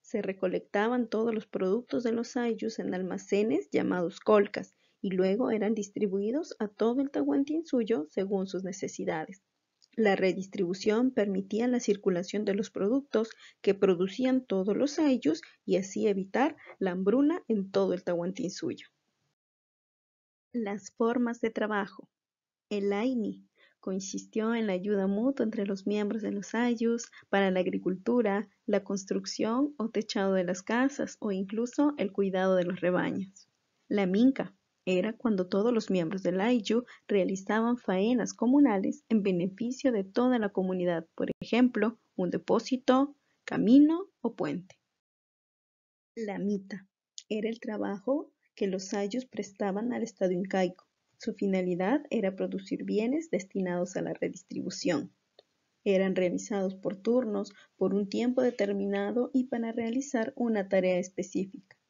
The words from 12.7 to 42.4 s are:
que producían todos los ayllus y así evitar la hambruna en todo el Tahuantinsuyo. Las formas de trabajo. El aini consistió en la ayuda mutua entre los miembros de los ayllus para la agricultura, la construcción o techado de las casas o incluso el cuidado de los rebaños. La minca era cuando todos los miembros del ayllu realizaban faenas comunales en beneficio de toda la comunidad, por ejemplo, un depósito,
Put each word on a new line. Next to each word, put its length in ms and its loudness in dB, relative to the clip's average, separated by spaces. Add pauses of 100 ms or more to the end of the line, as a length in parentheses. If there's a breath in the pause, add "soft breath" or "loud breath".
que 120 4
producían 720 2
todos 300 0
los 240 0
ayllus 440 2 (220 loud breath)
y 120 2
así 320 -2
evitar 480 0 (200 loud breath)
la 140 -2
hambruna 560 2
en 240 -2
todo 220 2
el 100 -4
Tahuantinsuyo. 840 -4 (1600)
Las 400 -6
formas 480 -2
de 120 -2
trabajo. 580 -4 (600)
El 220 0
aini 560 -2 (400 soft breath)
consistió 680 -4
en 140 0
la 60 0
ayuda 340 0
mutua 380 0
entre 200 -2
los 220 -4
miembros 340 -2
de 120 -4
los 220 -6
ayllus 540 0 (200 loud breath)
para 220 4
la 100 2
agricultura, 880 0 (160 soft breath)
la 180 0
construcción 960 -2
o 100 -2
techado 460 0
de 100 2
las 180 -2
casas 600 -2
o 100 -2
incluso 680 0
el 140 0
cuidado 460 2
de 80 2
los 160 -4
rebaños. 640 -2 (400)
La 180 2
minca 480 2 (320)
era 280 0
cuando 340 0
todos 260 2
los 160 0
miembros 320 0
del 200 0
ayllu 420 2 (240 loud breath)
realizaban 720 0
faenas 560 0
comunales 720 4
en 160 2
beneficio 680 0
de 100 0
toda 340 2
la 120 0
comunidad, 680 -2
por 240 -4
ejemplo, 580 2 (200)
un 120 0
depósito, 880 2 (300)